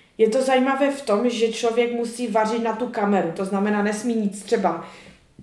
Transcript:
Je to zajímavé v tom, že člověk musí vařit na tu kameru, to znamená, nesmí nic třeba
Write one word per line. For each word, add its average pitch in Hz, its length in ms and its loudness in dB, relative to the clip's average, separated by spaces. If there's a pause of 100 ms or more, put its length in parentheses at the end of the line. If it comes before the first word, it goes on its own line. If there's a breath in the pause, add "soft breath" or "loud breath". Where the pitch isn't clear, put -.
(180 loud breath)
Je 220 100 4
to 254 140 2
zajímavé 269 480 2
v - 120 -6
tom, 233 280 2
že 220 220 0
člověk 233 400 0
musí 233 360 -4
vařit 220 340 0
na 226 100 -2
tu 240 140 -4
kameru, 202 480 0
to 196 100 -4
znamená, 202 380 0
nesmí 214 320 -2
nic 208 280 -2
třeba 180 420 0 (580 loud breath)